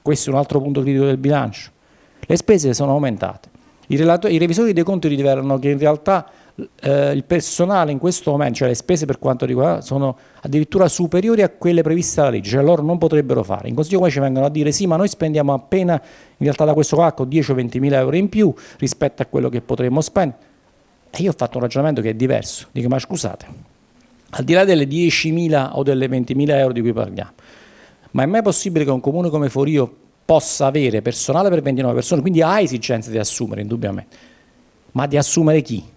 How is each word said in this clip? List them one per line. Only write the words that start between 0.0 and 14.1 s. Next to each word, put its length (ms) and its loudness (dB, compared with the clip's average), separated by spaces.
Questo 300 -2
è 20 0
un 60 2
altro 200 0
punto 220 -2
critico 240 2
del 120 2
bilancio. 520 -2
Le 160 0
spese 380 2
sono 180 0
aumentate. 580 -4
I 80 0
relato-, 320 2
i 100 2
revisori 360 2
dei 100 2
conti 240 -2
rilevano 520 0
che 100 0
in 80 0
realtà, 520 0
eh, 300 2
il 120 -2
personale 680 0
in 80 -4
questo 320 -2
momento, 240 0
cioè 120 0
le 60 0
spese 320 -2
per 140 -4
quanto 260 -2
riguarda, 360 0
sono 360 -4
addirittura 480 2
superiori 520 0
a 80 2
quelle 320 0
previste 400 0
dalla 100 4
legge, 200 -4
cioè 120 2
loro 200 4
non 140 0
potrebbero 460 2
fare. 260 -6
In 60 -6
Consiglio 240 0
Comunale 140 2